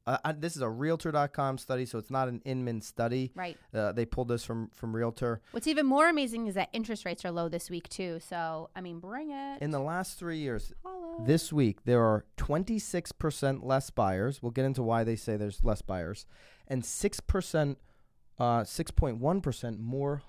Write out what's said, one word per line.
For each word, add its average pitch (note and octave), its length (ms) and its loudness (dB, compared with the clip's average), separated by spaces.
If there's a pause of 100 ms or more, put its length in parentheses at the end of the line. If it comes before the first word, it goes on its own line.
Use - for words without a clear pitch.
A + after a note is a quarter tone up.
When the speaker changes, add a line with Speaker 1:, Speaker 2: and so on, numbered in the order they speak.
Speaker 1:
Uh, B2+ 180 2
I, D#3 100 0
this D#3+ 220 -6
is C#3 60 -8
a A#2 80 0
Realtor D3+ 420 0
dot C#3+ 220 2
com C3+ 240 0
study, B2+ 300 -2
so A#2+ 100 -6
it's G#2+ 140 -8
not C3 160 2
an A#2+ 180 -4
Inman B2 360 -2
study. A#2+ 520 -2
Speaker 2:
Right. F3+ 240 -8 (160)
Speaker 1:
Uh, G#2 200 0
they A#2 120 0
pulled B2 220 -2
this A#2 180 0
from, A2+ 300 -4
from A2+ 200 -6
Realtor. A#2 540 0
Speaker 2:
What's - 160 -6
even D4+ 220 4
more C#4+ 200 6
amazing A#3+ 380 2
is G3+ 80 -2
that F#3+ 180 0
interest A3 320 -4
rates F3 220 -4
are F3 60 -2
low E3+ 180 0
this E3+ 220 -6
week, E3+ 180 -8
too. F3 300 -6
So, E3 560 -6
I F#3 60 -10
mean, E3+ 180 -8
bring B3+ 320 -8
it. C#4 280 -8
Speaker 1:
In D3 120 -2
the C#3+ 80 0
last E3+ 400 -4
three E3+ 180 -6
years, B2+ 340 -4 (140)
Speaker 2:
Holla. E4+ 400 -10
Speaker 1:
this D#3 260 4
week, C3 340 2
there A#2+ 180 6
are G#2+ 220 4 (120)
twenty-six F#3 760 -2
percent C#3 540 0
less C3+ 240 2
buyers. G#2 540 2
We'll A#2+ 80 -2
get C3 140 2
into C3 180 0
why A#2 200 4
they A2+ 120 2
say G#2+ 200 -2
there's G#2 280 0
less G#2+ 180 6
buyers. F#2 460 -6 (400)
And B2+ 180 -2
six - 340 -2
percent, D#3 600 2 (580)
uh, A#2 280 4
six - 260 -4
point B2 260 4
one E3+ 240 2
percent A#2 380 -4
more C#3 500 -2